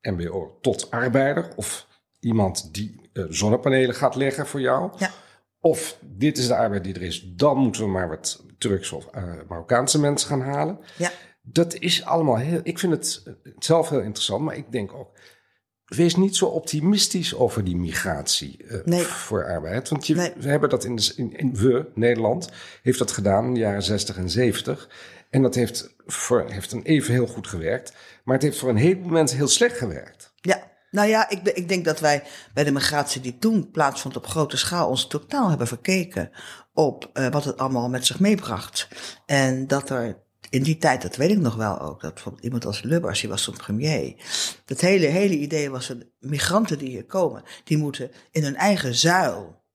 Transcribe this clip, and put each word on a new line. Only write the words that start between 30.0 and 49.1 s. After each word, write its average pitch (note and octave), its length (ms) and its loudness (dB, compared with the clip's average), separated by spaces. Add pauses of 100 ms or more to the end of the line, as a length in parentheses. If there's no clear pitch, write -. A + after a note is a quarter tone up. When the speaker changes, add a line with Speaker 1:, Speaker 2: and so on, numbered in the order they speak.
Speaker 2:
Ja. - 360 -2 (200)
Nou G#3 160 4
ja, A3 220 4
ik F#3+ 140 -6
be-, F#3+ 100 0
ik F3+ 160 -6
denk F3+ 160 0
dat D#3 140 0
wij D3 240 4 (300)
bij D3 100 2
de D3 80 2
migratie C#3 500 0
die B2 160 -8
toen A3 340 2
plaatsvond C#3 460 -2
op - 100 -10
grote D3 300 -2
schaal F3 320 0
ons C3 180 0
totaal G#3+ 420 0
hebben C3 180 2
verkeken F3 640 -2 (420)
op, - 400 2
eh, C3 140 0
wat C#3+ 160 0
het C#3+ 140 -6
allemaal B2+ 320 0
met B2+ 160 -4
zich - 140 0
meebracht. - 680 0 (380)
En C3+ 420 2
dat C#3 220 0
er A#2 320 -4 (280)
in C3 140 2
die D#3 140 0
tijd, C3 240 4
dat - 140 -8
weet D#3 160 4
ik G#3+ 80 4
nog A#2 160 2
wel G#2+ 240 -2
ook, D2 220 -10
dat - 120 -10
bijvoorbeeld - 300 -14
iemand A#2+ 220 -4
als - 160 -6
Lubbers, E3 400 0
die A2 80 -6
was G2 140 -4
toen - 140 -8
premier, A2 560 -2 (520)
dat - 140 -8
hele, F#3 260 4
hele F3+ 320 2
idee D3 320 -2
was B2+ 180 -8
dat B2 100 -10 (220)
migranten D#3+ 580 0
die C3+ 120 -8
hier B2 160 -10
komen, D3+ 380 -2 (200)
die D3+ 140 0
moeten C#3 340 -4 (200)
in D#3+ 120 0
hun C#3 120 -2
eigen F3+ 400 2
zuil A#2+ 680 2 (140)